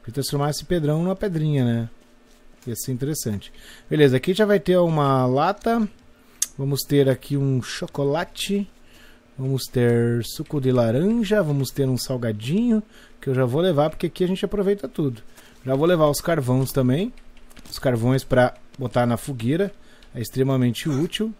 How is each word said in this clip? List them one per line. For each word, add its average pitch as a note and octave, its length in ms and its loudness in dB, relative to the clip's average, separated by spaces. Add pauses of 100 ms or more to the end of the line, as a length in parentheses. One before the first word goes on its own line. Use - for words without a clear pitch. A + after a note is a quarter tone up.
Podia - 120 -16
transformar C#3+ 380 -2
esse - 120 -6
pedrão D#3 400 -2
numa F#3+ 140 -2
pedrinha, D#3 480 0
né? A#2 240 0 (800)
Ia A#2 100 -8
ser - 160 -8
interessante. B2 580 -6 (380)
Beleza, D3 300 6
aqui F#3 160 0
já G#3+ 100 2
vai G3+ 160 4
ter F3+ 160 2
uma D3 480 2
lata. G3+ 640 0 (720)
Vamos C#3 240 -4
ter C#3 260 4
aqui C3 260 -2
um C3+ 280 0
chocolate. F3 1040 -4 (680)
Vamos C3 260 -2
ter A#2+ 640 2
suco - 340 -6
de C3 100 2
laranja. F#3 720 2
Vamos C#3+ 280 0
ter C3+ 180 -2
um B2+ 80 0
salgadinho, C3 840 -2 (400)
que C#3 80 -4
eu C3 40 2
já B2+ 120 2
vou C3+ 160 0
levar, D#3+ 260 2
porque E3+ 200 -4
aqui - 140 -4
a F3 60 0
gente F#3+ 160 -2
aproveita G3+ 420 -2
tudo. C3+ 360 -4 (420)
Já C3 100 0
vou C#3+ 120 2
levar D#3+ 240 4
os C#3+ 100 -2
carvões C3 520 0
também. C#3+ 380 2 (600)
Os - 80 -14
carvões B2+ 440 0
pra B2 300 4 (260)
botar B2 280 0
na A#2 100 0
fogueira. C#3+ 560 -2 (420)
É C3 60 -10
extremamente C3 720 0
útil. F3+ 500 -2